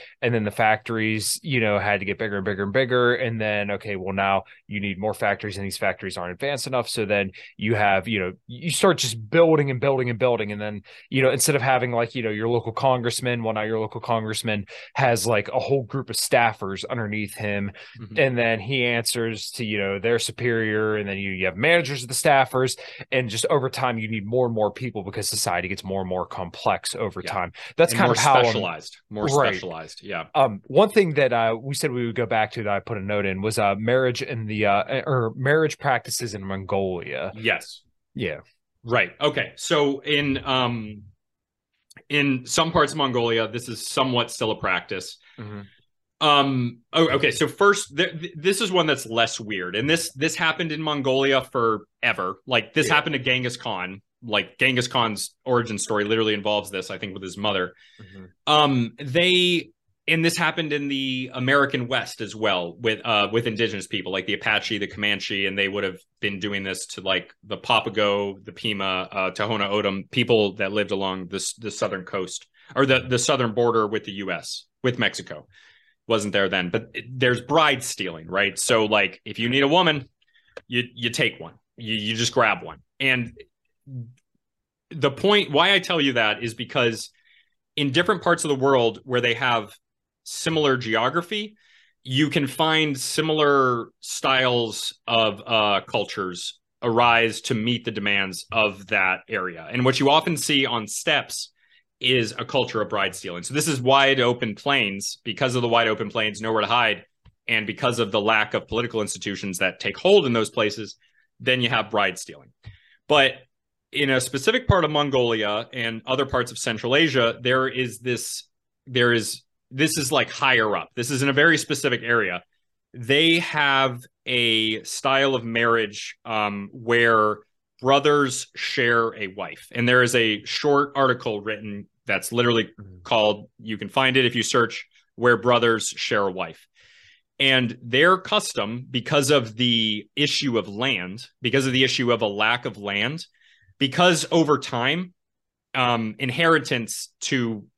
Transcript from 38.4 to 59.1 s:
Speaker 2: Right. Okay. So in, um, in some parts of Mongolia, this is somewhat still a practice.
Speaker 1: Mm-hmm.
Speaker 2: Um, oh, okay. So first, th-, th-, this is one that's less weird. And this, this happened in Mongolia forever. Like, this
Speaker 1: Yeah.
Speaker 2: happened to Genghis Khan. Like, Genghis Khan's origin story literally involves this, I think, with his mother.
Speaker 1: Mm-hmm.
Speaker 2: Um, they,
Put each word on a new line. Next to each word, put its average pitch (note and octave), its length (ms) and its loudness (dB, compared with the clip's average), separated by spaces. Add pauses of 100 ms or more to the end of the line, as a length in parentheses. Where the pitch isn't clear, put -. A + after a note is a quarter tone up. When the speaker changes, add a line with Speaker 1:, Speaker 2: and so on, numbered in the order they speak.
Speaker 2:
Right. A#2+ 360 0
Okay. C#3 360 0
So C#3+ 460 0
in, D3 440 0
um, A#2+ 560 -2 (1080)
in C#3 380 0
some E3 260 0
parts D3+ 200 4
of D3+ 80 -4
Mongolia, A#2 480 2
this A#2 200 -8
is A2+ 200 -10
somewhat B2 420 0
still A2 220 -2
a E2+ 80 -6
practice. F#2 580 -4 (220)
Speaker 1:
Mm-hmm. G#2 220 -14 (600)
Speaker 2:
Um, C#3 600 2 (120)
oh, D#3+ 200 4
okay. C#3 180 2
So - 160 0
first, G3 500 2
th-, C#3+ 240 -2
th-, E3+ 140 -12
this F#3+ 260 0
is G3 100 -2
one F3 140 4
that's C#3 220 0
less A2+ 320 0
weird. F#2+ 360 -6
And B2 140 0
this, D#3+ 240 0
this D3+ 220 -2
happened D#3+ 360 -2
in D3+ 120 -6
Mongolia C3+ 580 2
forever. A2 920 -2 (100)
Like, A#2+ 300 0
this D3+ 140 2
Speaker 1:
Yeah. E3 40 2
Speaker 2:
happened D3+ 200 2
to C#3 60 -2
Genghis B2+ 380 -2
Khan. F#2+ 460 -8 (200)
Like, G#2 340 -4
Genghis B2+ 300 2
Khan's A2+ 480 -2 (100)
origin A#2 320 0
story G#2 260 -2
literally G#2+ 300 0
involves G#2 380 -2
this, F#2+ 180 -6
I F#2+ 80 -10
think, F#2+ 160 -10
with F#2+ 80 -14
his F#2+ 160 -12
mother. G2 360 -2 (280)
Speaker 1:
Mm-hmm. F#2+ 240 -20 (260)
Speaker 2:
Um, C3+ 480 4
they, F3 720 2 (380)